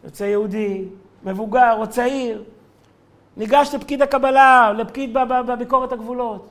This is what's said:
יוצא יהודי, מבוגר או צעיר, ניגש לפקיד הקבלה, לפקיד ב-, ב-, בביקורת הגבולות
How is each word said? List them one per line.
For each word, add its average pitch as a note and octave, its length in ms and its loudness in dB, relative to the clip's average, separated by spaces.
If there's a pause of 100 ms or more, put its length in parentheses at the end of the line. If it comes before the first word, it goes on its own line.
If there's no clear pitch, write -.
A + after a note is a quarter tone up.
יוצא G3+ 200 -12
יהודי, G3+ 600 -4 (400)
מבוגר A3 540 2
או A3 80 -4
צעיר, B3 580 -4 (920)
ניגש C#4 380 2
לפקיד C#4+ 280 -4
הקבלה, C4 720 6
לפקיד A#3 420 -6
ב-, - 0 -
ב-, B3+ 320 -2
בביקורת B3+ 420 -2
הגבולות A3+ 580 -10